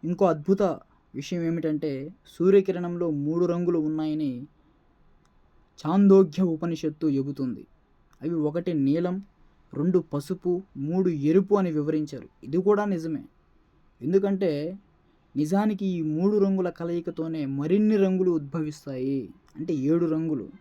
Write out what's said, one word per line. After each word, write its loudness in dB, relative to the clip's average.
ఇంకో 0
అద్భుత 2
విషయం -6
ఏమిటంటే, -4
సూర్యకిరణంలో 2
మూడు 0
రంగులు 0
ఉన్నాయని -4
చాందోగ్య 6
ఉపనిషత్తు -2
చెబుతుంది. -2
అవి -4
ఒకటి -2
నీలం, 0
రెండు 2
పసుపు, -4
మూడు 0
ఎరుపు 2
అని 0
వివరించారు. -4
ఇది -2
కూడా 2
నిజమే. -4
ఎందుకంటే, 0
నిజానికి 0
ఈ -2
మూడు 2
రంగుల 2
కలయికతోనే -4
మరిన్ని 2
రంగులు 2
ఉద్భవిస్తాయి. -4
అంటే, -4
ఏడు 2
రంగులు. -2